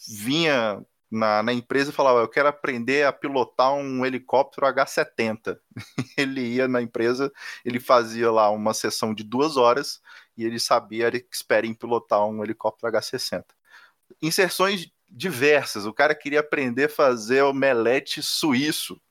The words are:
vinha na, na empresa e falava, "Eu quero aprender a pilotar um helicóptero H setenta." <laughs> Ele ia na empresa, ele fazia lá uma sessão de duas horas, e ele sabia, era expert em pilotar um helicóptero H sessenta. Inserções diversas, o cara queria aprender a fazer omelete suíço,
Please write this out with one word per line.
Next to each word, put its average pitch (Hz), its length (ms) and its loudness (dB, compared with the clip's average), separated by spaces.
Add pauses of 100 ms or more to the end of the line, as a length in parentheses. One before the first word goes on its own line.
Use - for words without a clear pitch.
vinha 113 760 0 (280)
na, 107 320 2
na 120 100 0
empresa 135 380 -2
e - 20 -10
falava, 131 280 4
"Eu 113 60 0
quero 143 220 2
aprender 135 560 -2
a 131 80 2
pilotar 135 640 0
um 135 300 -4
helicóptero 131 600 0
H 135 220 2
setenta." 113 760 -4 (140)
<laughs> - 420 -10
Ele 135 240 -2
ia 123 260 -2
na 127 140 0
empresa, 123 500 -2 (320)
ele 123 160 -6
fazia 117 520 2
lá 110 180 4
uma 107 240 0
sessão 110 400 -4
de 107 100 -10
duas 131 340 -2
horas, 123 440 2 (340)
e 113 80 -10
ele 117 160 -4
sabia, 113 480 -2
era 120 100 -2
expert - 480 -2
em 113 80 -6
pilotar 113 520 -2
um 107 180 -6
helicóptero 107 460 -6
H 110 140 -2
sessenta. - 520 -8 (640)
Inserções 180 720 -2 (180)
diversas, 131 760 0
o 107 80 -6
cara 147 220 2
queria 147 260 -2
aprender 139 440 0
a 151 40 2
fazer 127 540 2
omelete 135 800 0
suíço, 147 800 -2 (100)